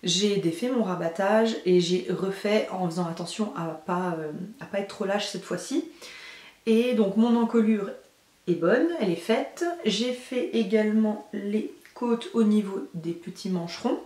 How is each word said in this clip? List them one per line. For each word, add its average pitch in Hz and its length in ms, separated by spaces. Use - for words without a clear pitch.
J'ai 190 320
défait 170 340
mon 240 140
rabattage 196 800
et 180 160
j'ai 180 300
refait 190 600
en 185 180
faisant 170 180
attention 175 500
à 165 100
pas, 175 520
euh, 151 140
à 185 60
pas 196 140
être 196 80
trop - 160
lâche 202 220
cette - 180
fois-ci. 262 400
Et 233 280
donc 202 220
mon 233 200
encolure 220 540
est 180 80
bonne, 214 340
elle 202 100
est 170 60
faite. - 480
J'ai 226 280
fait 247 400
également 214 800
les 208 400
côtes 233 400
au 226 100
niveau 208 500
des 170 180
petits - 380
mancherons 180 560